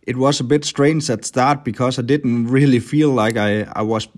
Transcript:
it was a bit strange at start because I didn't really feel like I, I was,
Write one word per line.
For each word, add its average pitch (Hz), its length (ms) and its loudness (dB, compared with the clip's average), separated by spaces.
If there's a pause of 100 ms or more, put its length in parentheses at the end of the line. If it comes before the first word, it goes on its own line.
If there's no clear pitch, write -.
it 123 140 -6
was 135 240 0
a 135 40 -4
bit 147 200 0
strange 147 440 0
at 113 160 -4
start 139 400 0
because 127 340 -2
I - 40 -4
didn't 120 460 0
really 131 320 4
feel 147 300 0
like 113 260 0
I, 104 260 0 (120)
I 107 80 -4
was, 107 360 -2